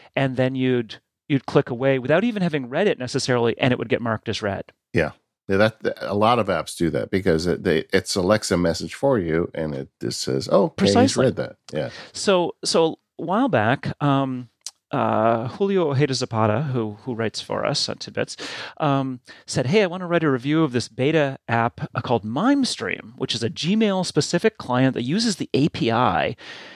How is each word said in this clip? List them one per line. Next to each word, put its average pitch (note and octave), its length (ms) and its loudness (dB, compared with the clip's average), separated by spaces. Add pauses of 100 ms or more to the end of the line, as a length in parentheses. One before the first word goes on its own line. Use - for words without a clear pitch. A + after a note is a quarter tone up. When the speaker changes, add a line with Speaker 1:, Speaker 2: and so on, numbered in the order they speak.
(160)
Speaker 1:
and C3+ 200 0
then C3 200 0
you'd, B2+ 440 0 (300)
you'd C#3 160 0
click - 240 2
away C3+ 300 2
without D3 240 2
even A3 180 -2
having D3+ 260 -2
read E3 200 0
it - 120 0
necessarily, B2 600 0
and B2+ 120 2
it B2 60 2
would A2+ 120 -6
get A#2 120 2
marked A2+ 260 -2
as G#2+ 140 -4
read. G2 320 -4 (180)
Speaker 2:
Yeah. D#2+ 200 0 (360)
Yeah, F#2+ 100 2
that, G#2+ 240 2
that, - 200 2
a G2 140 -4
lot A2+ 240 4
of G2 80 0
apps E2 280 -2
do E2 140 0
that C#2 220 -2
because F2+ 340 2
it, E2 180 0
they, D#2+ 300 2
it F2+ 140 -4
selects G2+ 440 0
a F#2 60 4
message F2+ 380 -2
for C#3 240 0
you, E2 340 -2
and D#2 220 -6
it C2+ 140 -10 (120)
just - 200 -6
says, C2+ 300 -4
"Oh, F#3+ 120 4
okay, F3 220 -2
he's G3+ 80 4
Speaker 1:
Precisely. A#3+ 320 4
Speaker 2:
read A#2+ 120 2
that." - 200 -8 (160)
Yeah. - 160 -4 (240)
Speaker 1:
So, F3+ 500 0
so E3 360 2 (200)
a E3 40 -8
while G#3+ 260 0
back, C3 420 2 (100)
um, C3+ 480 0 (420)
uh, A2+ 580 2
Julio F#3+ 420 0
Ojeda C3+ 220 2
Zapata, A2+ 500 0
who, A2+ 400 -4
who B2 120 -6
writes A2 260 -4
for G#2 240 -4
us - 240 -2
on - 80 -10
Tidbits, - 400 -6 (400)
um, C3+ 420 -2 (260)
said, C3 200 -2
"Hey, G3+ 180 4
I F#3 40 2
wanna F3+ 200 -6
write E3+ 160 2
a D3 80 4
review C#3+ 320 2
of C3 100 0
this A#2 140 0
beta C#3 500 0 (120)
app, A#2 320 0 (140)
uh, - 60 -4
called A2+ 220 0
MimeStream, G#3+ 920 -2
which - 180 -4
is G#2+ 80 -4
a - 60 -2
Gmail-specific F#3+ 1080 0
client B2+ 360 2
that A#2+ 100 -2
uses G3 340 0
the - 160 -8
A C#3 160 2
P A#2 220 0
I. A2 440 2 (400)